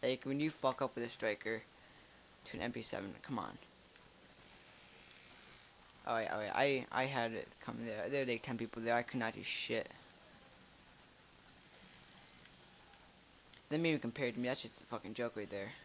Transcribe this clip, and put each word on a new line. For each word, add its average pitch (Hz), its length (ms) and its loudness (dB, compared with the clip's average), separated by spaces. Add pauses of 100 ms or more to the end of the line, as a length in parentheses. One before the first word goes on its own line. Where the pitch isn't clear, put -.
Like, 127 220 4
when 135 160 2
you 156 100 6
fuck 135 320 4
up 131 140 2
with 120 100 0
a 117 40 -2
striker 110 520 2 (840)
to - 120 -6
an 85 60 0
M 120 80 2
P - 100 -2
seven, - 400 0
come 123 160 -2
on. 62 200 -2 (2500)
Alright, 113 240 4
alright, 104 240 2
I, 135 360 6
I 131 120 4
had 123 300 2
it 101 140 -2 (160)
come 117 220 -4
there. 107 240 0
There 139 160 4
were, 123 60 4
like, 113 100 2
ten 123 160 0
people 117 240 -2
there. 117 140 6
I 120 80 6
could - 160 0
not 113 160 2
do 101 80 -6
shit. - 440 2 (3750)
Them 160 160 4
even 156 140 8
compared 120 340 2
to 107 60 -2
me. 123 80 4
That's 131 160 4
just - 180 -2
a - 40 -14
fucking 110 280 -4
joke 117 220 0
right 101 140 -2
there. 98 200 -2 (160)